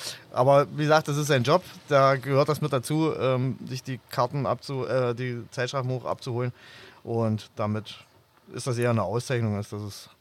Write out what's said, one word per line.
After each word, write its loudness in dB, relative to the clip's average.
Aber 6
wie -2
gesagt, 4
das -2
ist -2
sein 4
Job, 4
da 6
gehört 2
das -2
mit -2
dazu, 0
ähm, 0
sich -8
die -8
Karten -2
abzu-, -4
äh, 0
die -6
Zeitstrafen -4
hoch -6
abzuholen. -4
Und -2
damit -6
ist -10
das -2
eher 0
eine 2
Auszeichnung, -2
als -8
dass -8
es -12